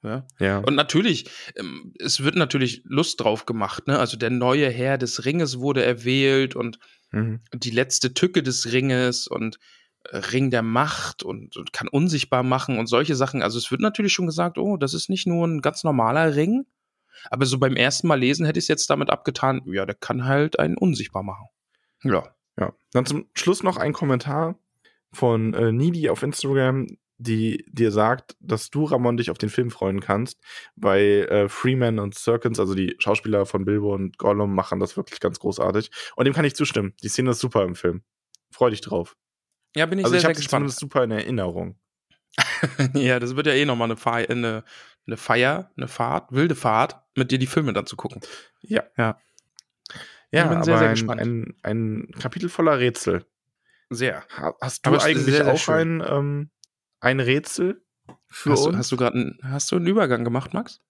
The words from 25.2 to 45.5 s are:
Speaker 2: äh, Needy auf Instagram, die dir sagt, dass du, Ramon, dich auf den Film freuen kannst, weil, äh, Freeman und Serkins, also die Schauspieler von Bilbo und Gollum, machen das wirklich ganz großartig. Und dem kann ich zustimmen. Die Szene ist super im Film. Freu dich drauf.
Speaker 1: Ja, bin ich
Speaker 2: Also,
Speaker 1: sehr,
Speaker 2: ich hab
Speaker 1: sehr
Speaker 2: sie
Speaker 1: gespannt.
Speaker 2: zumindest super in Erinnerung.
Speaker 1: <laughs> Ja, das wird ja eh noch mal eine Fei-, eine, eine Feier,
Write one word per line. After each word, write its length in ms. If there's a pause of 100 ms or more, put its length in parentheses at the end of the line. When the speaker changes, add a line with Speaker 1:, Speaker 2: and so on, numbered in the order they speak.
Speaker 2:
äh, 160
Needy 380
auf 140
Instagram, 640 (300)
die 500
dir 240
sagt, 480
dass 300
du, 160
Ramon, 320
dich 140
auf 60
den 120
Film 220
freuen 280
kannst, 400 (380)
weil, 520
äh, 200
Freeman 500
und 160
Serkins, 460
also 140
die 240
Schauspieler 460
von 200
Bilbo 280
und 240
Gollum, 380
machen 240
das 160
wirklich 240
ganz 200
großartig. 520 (240)
Und 100
dem 80
kann 120
ich 100
zustimmen. 380 (100)
Die 60
Szene 220
ist 80
super 260
im 100
Film. 280 (480)
Freu 180
dich 120
drauf. 360 (580)
Speaker 1:
Ja, 100
bin 140
ich 60
Speaker 2:
Also, 80
Speaker 1:
sehr, 60
Speaker 2:
ich 60
hab 40
Speaker 1:
sehr 60
Speaker 2:
sie 80
Speaker 1:
gespannt. 180
Speaker 2:
zumindest 180
super 240
in 80
Erinnerung. 680 (600)
Speaker 1:
<laughs> 580
Ja, 240
das 160
wird 120
ja 60
eh 120
noch 100
mal 100
eine 120
Fei-, 320
eine, 340 (440)
eine 100
Feier, 600